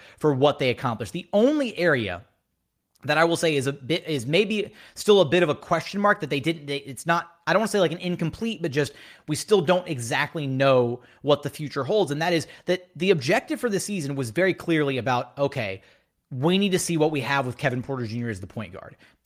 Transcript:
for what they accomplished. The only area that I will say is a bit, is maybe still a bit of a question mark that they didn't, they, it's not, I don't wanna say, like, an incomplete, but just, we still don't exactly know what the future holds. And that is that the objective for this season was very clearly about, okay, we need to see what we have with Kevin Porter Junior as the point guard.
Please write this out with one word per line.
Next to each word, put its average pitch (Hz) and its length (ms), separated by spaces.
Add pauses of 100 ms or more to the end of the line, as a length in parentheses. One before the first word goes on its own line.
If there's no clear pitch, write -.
(180)
for 151 160
what 139 260
they 131 120
accomplished. 113 420
The - 180
only 254 460
area 120 460 (800)
that 147 140
I 160 60
will 170 120
say 160 200
is 135 100
a 139 80
bit, 143 340
is 135 200
maybe 202 440 (220)
still 202 280
a 170 40
bit 170 160
of 165 80
a 143 60
question - 440
mark 202 200
that 147 100
they 143 100
didn't, 151 280
they, 143 100
it's 139 300
not, 170 240 (160)
I 165 60
don't 196 80
wanna 220 80
say, 208 100
like, 165 120
an 165 60
incomplete, 180 640
but 165 80
just, 139 240 (340)
we 156 80
still 202 260
don't 180 260
exactly 143 580
know 131 560 (220)
what 143 180
the - 80
future 143 340
holds. 185 280
And 147 100
that 175 100
is 165 140 (200)
that 180 300
the 175 140
objective 196 500
for 247 100
this 196 160
season 143 300
was 135 140
very 175 240
clearly 147 460
about, 127 400
okay, 113 420 (480)
we 156 300
need 202 140
to 180 60
see 170 160
what 151 140
we 147 120
have 139 260
with 120 100
Kevin 127 240
Porter 127 240
Junior 117 240
as 98 100
the 98 60
point 98 260
guard. - 240 (300)